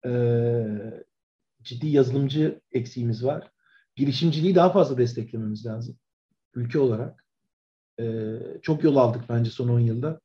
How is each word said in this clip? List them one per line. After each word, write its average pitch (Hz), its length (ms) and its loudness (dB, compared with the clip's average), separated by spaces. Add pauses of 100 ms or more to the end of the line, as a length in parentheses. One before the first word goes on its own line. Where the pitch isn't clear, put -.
E, 127 60 -2 (1500)
ciddi 127 260 -8
yazılımcı 139 760 2 (100)
eksiğimiz 120 540 -4
var. 147 260 -4 (440)
Girişimciliği 156 600 0
daha 180 160 6
fazla 139 260 2
desteklememiz 110 680 -4
lazım 117 320 -10 (580)
ülke 123 240 -2
olarak. 123 460 -2 (760)
E, 113 360 -6 (260)
çok 156 220 -2
yol 147 120 4
aldık 120 340 2
bence 117 200 0
son 123 200 -4
on 120 100 4
yılda. 120 460 -2